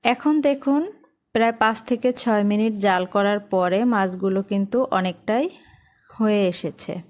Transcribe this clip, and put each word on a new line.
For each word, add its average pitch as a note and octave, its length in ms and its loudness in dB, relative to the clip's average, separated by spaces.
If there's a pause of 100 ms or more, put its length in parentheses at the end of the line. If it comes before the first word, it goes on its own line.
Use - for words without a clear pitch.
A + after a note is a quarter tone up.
এখন B3+ 380 2
দেখুন C#4 400 0 (540)
প্রায় A3+ 260 2
পাঁচ A3 160 2 (120)
থেকে B3 240 0
ছয় G#3+ 300 0
মিনিট G#3+ 300 2 (120)
জাল F#3 200 2
করার G3+ 340 0 (140)
পরে F#3 320 2
মাছগুলো F#3+ 580 0
কিন্তু G3 340 -2 (140)
অনেকটাই F#3+ 540 -2 (640)
হয়ে G#3+ 320 0 (120)
এসেছে। - 420 -10 (140)